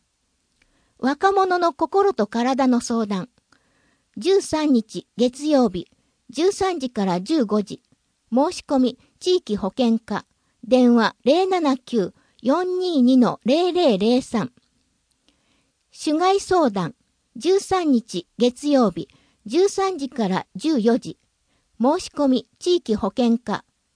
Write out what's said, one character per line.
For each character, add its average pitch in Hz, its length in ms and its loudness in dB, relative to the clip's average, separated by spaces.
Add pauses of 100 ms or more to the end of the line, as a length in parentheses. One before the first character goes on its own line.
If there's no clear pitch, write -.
(1000)
若 285 320 0
者 381 280 0
の 330 140 0
心 392 400 0
と 214 120 -2
体 254 420 -2
の 240 140 2
相 226 240 -4
談。 196 240 -6 (880)
十 359 240 0
三 302 320 -2
日、 220 420 -4
月 247 300 -2
曜 269 240 2
日。 175 180 -8 (420)
十 359 220 0
三 370 280 -4
時 254 100 -6
か 208 160 -4
ら 180 160 0
十 277 240 -2
五 208 160 0
時。 - 220 -14 (500)
申 285 180 0
し - 160 -14
込 277 120 0
み、 254 200 -2 (200)
地 359 160 0
域 220 220 -4
保 190 120 -6
険 226 300 0
課。 - 260 -10 (420)
電 247 280 4
話、 220 280 2
零 330 240 2
七 320 300 0
九、 190 360 -4 (280)
四 359 380 0
二 349 240 0
二 254 140 6
の 226 280 2
零 330 260 2
零 311 280 2
零 233 220 2
三。 - 300 -6 (1400)
主 - 240 -4
害 381 240 2
相 339 320 2
談。 190 240 -6 (400)
十 349 240 0
三 359 320 -2
日、 220 360 -2 (120)
月 247 280 -2
曜 262 220 4
日。 170 180 -8 (380)
十 330 240 0
三 381 280 -4
時 277 120 -8
か 220 180 -4
ら 180 280 -4
十 285 240 -2
四 233 200 2
時。 - 200 -14 (600)
申 285 200 2
し - 140 -12
込 285 140 0
み、 254 200 0 (100)
地 359 200 0
域 - 180 -4
保 220 200 -4
険 233 220 2
課。 - 260 -8 (320)